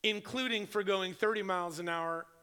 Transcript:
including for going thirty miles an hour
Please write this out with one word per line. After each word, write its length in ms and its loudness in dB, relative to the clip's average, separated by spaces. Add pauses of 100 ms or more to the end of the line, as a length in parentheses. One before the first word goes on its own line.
including 600 0
for 180 -2
going 300 2
thirty 280 2
miles 380 0
an 80 -2
hour 380 -2 (160)